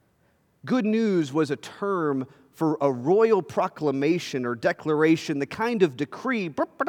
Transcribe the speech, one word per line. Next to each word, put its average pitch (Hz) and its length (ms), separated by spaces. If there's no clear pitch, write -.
Good 240 220
news 208 480
was 151 160
a 143 60
term 151 720
for 156 300
a 143 100
royal 185 500
proclamation 147 1040
or 120 80
declaration, 156 840
the 139 80
kind 226 340
of 143 160
decree 185 560